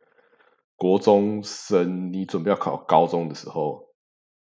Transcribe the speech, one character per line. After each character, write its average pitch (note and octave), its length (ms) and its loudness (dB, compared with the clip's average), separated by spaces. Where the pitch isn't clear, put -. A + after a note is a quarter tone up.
国 F#2 220 2
中 G#2 440 4
生， F#2 720 -2
你 F#2+ 120 -6
准 F2+ 180 -6
备 F#2+ 80 0
要 G2 60 2
考 C#2+ 200 -4
高 E2+ 300 2
中 E2+ 220 -4
的 D2 60 -10
时 - 140 -16
候， D2+ 400 -6